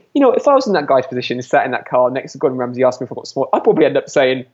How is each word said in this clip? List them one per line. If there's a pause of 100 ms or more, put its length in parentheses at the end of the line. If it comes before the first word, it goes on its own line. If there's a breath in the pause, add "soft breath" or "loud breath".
(140)
you
know,
if
I
was
in
that
guy's
position
and
sat
in
that
car
next
to
Gordon
Ramsay
asking
if
I
got
small,
I'd
probably
end
up
saying,